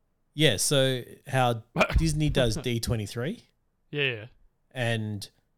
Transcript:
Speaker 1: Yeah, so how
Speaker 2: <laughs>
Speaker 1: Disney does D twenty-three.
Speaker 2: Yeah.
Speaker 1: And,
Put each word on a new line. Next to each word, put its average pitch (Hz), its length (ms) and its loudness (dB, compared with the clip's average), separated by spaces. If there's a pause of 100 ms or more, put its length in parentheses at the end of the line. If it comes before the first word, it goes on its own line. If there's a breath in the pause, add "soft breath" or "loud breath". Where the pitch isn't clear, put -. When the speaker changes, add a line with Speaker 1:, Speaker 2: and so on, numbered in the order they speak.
(360)
Speaker 1:
Yeah, 143 220 4
so 131 440 2 (260)
how 123 360 2 (160)
Speaker 2:
<laughs> - 180 2
Speaker 1:
Disney 151 320 2
does 127 280 2
D 123 220 -2
twenty-three. 117 640 -6 (480)
Speaker 2:
Yeah. 127 340 -4 (460)
Speaker 1:
And, 110 560 -2 (300)